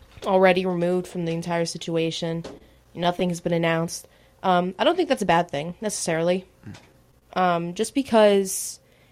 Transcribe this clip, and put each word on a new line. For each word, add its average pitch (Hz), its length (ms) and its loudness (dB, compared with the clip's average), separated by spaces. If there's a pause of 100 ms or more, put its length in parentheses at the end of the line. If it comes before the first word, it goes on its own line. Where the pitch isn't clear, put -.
(260)
already 190 400 4
removed 180 420 -2
from 175 180 -6
the 165 80 -2
entire 170 320 -2
situation. 165 800 -4 (520)
Nothing 175 340 0
has 170 120 -6
been 170 120 -2
announced. 165 540 -2 (360)
Um, 180 340 2
I 226 60 0
don't 330 120 4
think 339 140 0
that's 254 140 0
a - 20 -2
bad 170 240 4
thing, 156 320 -6
necessarily. 180 640 -2 (880)
Um, 175 400 0
just 220 220 -6
because 208 840 2 (320)